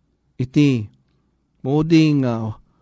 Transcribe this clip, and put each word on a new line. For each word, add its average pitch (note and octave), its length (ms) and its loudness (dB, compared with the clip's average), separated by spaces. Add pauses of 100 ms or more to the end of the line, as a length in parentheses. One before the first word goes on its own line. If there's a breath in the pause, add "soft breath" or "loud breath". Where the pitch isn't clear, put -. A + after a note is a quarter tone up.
(380)
Iti B2+ 480 0 (800)
maudi D#3 560 2
nga A2+ 320 -6 (280)